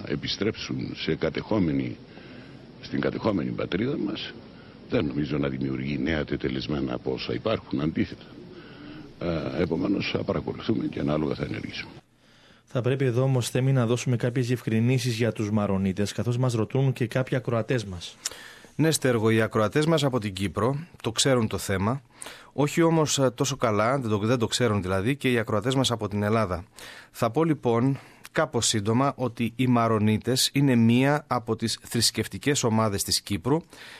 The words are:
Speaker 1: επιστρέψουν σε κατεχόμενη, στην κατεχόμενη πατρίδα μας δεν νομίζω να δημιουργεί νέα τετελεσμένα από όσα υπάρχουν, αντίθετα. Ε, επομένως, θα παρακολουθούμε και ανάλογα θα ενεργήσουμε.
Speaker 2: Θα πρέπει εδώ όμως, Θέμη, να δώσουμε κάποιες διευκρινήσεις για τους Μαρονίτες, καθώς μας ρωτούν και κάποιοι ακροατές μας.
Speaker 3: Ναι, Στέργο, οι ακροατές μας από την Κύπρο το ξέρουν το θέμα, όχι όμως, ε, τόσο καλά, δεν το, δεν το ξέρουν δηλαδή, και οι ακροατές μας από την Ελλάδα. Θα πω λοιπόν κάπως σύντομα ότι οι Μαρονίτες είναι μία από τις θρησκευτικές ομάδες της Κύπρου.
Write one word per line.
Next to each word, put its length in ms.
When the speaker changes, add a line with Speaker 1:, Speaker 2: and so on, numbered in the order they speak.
Speaker 1:
επιστρέψουν 920
σε 180
κατεχόμενη, 840
στην 200
κατεχόμενη 500
πατρίδα 480
μας 340
δεν 160
νομίζω 340
να 100
δημιουργεί 540
νέα 220
τετελεσμένα 680
από 180
όσα 220
υπάρχουν, 460
αντίθετα. 460
Ε, 420
επομένως, 500
θα 120
παρακολουθούμε 600
και 140
ανάλογα 340
θα 100
ενεργήσουμε. 480
Speaker 2:
Θα 100
πρέπει 240
εδώ 180
όμως, 280
Θέμη, 220
να 140
δώσουμε 300
κάποιες 300
διευκρινήσεις 680
για 180
τους 180
Μαρονίτες, 640
καθώς 260
μας 140
ρωτούν 400
και 140
κάποιοι 300
ακροατές 480
μας. 320
Speaker 3:
Ναι, 140
Στέργο, 400
οι 100
ακροατές 460
μας 180
από 140
την 140
Κύπρο 460
το 100
ξέρουν 360
το 100
θέμα, 440
όχι 300
όμως, 360
ε, 120
τόσο 260
καλά, 420
δεν 120
το, 80
δεν 200
το 80
ξέρουν 360
δηλαδή, 340
και 160
οι 60
ακροατές 360
μας 160
από 180
την 140
Ελλάδα. 420
Θα 200
πω 140
λοιπόν 540
κάπως 340
σύντομα 500
ότι 400
οι 100
Μαρονίτες 880
είναι 220
μία 520
από 300
τις 260
θρησκευτικές 800
ομάδες 380
της 180
Κύπρου. 400